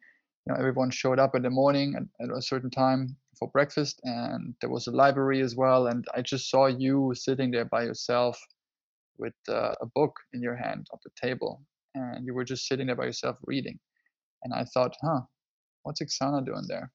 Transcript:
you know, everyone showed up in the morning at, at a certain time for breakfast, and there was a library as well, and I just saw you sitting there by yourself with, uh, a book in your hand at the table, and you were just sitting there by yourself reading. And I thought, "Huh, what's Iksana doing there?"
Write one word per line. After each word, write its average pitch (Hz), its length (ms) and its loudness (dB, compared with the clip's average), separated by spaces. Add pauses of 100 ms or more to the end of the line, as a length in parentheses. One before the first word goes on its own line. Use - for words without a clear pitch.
(460)
you 131 80 -2
know, 131 60 -2
everyone 131 300 2
showed 131 300 2
up 135 160 4
in 127 60 2
the 123 80 0
morning 139 480 4
at, 131 60 -4 (200)
at 120 140 -4
a 131 40 -6
certain 127 280 -4
time 131 460 2 (220)
for 113 120 -6
breakfast, 143 540 0
and 120 580 -6
there 123 80 -4
was 123 180 -4
a 120 40 -6
library 135 500 4
as 120 140 0
well, 127 320 6
and 117 180 -2 (100)
I 123 60 -2
just 127 280 -4
saw 135 180 6
you 135 480 2
sitting 131 360 0
there 117 140 0
by 117 180 0
yourself 120 560 0 (800)
with, 117 160 -8 (160)
uh, 113 320 0
a 123 40 -8 (100)
book 143 200 2 (180)
in 127 80 -6
your 120 140 -2
hand 107 380 -6
at - 100 -14
the - 60 -16 (120)
table, 127 400 -4 (340)
and 127 300 -8
you 123 80 -6
were 127 120 -2
just 123 220 -6
sitting 131 200 -2
there 123 80 0
by 127 100 -2
yourself 123 380 -4
reading. - 360 -4 (640)
And 123 100 -6
I 127 120 -2
thought, 127 360 0
"Huh, 147 200 0 (600)
what's 147 180 -6
Iksana 143 440 -2
doing 104 220 -6
there?" 95 280 -8